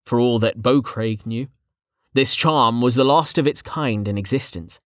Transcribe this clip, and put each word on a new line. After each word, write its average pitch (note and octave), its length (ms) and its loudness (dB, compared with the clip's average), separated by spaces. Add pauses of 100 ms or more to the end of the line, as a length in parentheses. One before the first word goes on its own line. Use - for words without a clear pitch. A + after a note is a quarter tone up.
for B2 140 0
all A#2+ 200 2
that A2 240 -2
Beaucraig A2+ 640 -2
knew. A#2 220 -6 (680)
This C3+ 220 0
charm B2 440 2
was B2 140 2
the C3 100 4
last C#3+ 340 2
of C#3+ 80 2
its D3 140 -2
kind A2+ 460 -4
in G2+ 100 -4
existence. F#2 720 -6